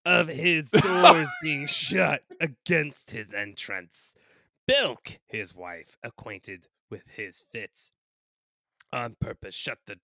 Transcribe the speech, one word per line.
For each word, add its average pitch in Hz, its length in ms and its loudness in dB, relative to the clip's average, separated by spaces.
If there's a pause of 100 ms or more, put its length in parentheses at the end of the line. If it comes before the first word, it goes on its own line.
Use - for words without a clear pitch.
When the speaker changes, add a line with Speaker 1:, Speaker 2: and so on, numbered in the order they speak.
Speaker 1:
Of 175 220 2
his 160 440 0
doors 180 640 8
Speaker 2:
<laughs> - 60 -12
Speaker 1:
being 147 240 -4
shut 170 580 0 (180)
against 151 680 -4
his 107 220 -12
entrance. 101 840 -10 (520)
Bilk, - 580 -2
his 101 300 -10
wife, 87 480 -16
acquainted 98 640 -14 (220)
with 98 140 -14 (120)
his 95 240 -12
fits, - 540 -14 (960)
on 120 300 -6
purpose 104 340 -10
shut 123 220 -8 (100)
the 101 160 -14